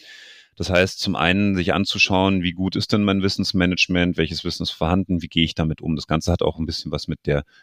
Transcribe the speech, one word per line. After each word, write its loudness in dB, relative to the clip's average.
Das -6
heißt, 4
zum -2
einen 2
sich 0
anzuschauen, 2
wie -2
gut -4
ist -2
denn 2
mein 2
Wissensmanagement, 0
welches -2
Wissen -6
ist -4
vorhanden, 0
wie -10
gehe 2
ich -2
damit -2
um? -2
Das -6
Ganze 0
hat 0
auch 0
ein -4
bisschen -8
was -6
mit -8
der 0